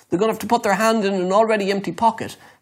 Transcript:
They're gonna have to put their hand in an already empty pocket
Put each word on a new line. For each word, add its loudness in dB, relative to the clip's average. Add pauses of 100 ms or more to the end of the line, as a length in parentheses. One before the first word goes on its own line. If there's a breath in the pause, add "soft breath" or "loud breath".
They're -2
gonna 2
have -4
to -8
put 0
their 2
hand 2
in 0
an -2
already 2
empty -4
pocket -2 (240 loud breath)